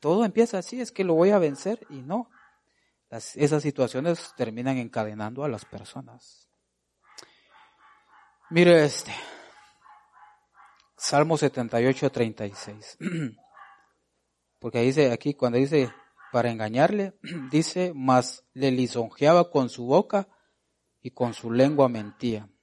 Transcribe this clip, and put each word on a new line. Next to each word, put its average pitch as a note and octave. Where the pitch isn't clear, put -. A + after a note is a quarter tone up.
Todo F#3
empieza A3
así, A#3
es A#3+
que F#3+
lo F3+
voy E3
a G#3
vencer F3
y C#3
no. F#3
Las, -
esas D3
situaciones C#3
terminan B2
encadenando A2
a D3+
las G#2+
personas. -
Mire E3+
este, -
Salmo D#3
setenta A#2+
y B2
ocho, C3+
treinta A2+
y G2+
seis. -
<clears throat> -
Porque A#2+
dice C3+
aquí, C#3+
cuando A#2+
dice C#3
para A#2+
engañarle, C#3
<clears throat> C3+
dice, F3
"Mas C3
le C3
lisonjeaba C3
con C3
su A#2+
boca G3
y B2+
con A#2
su -
lengua C3+
mentía". G#2+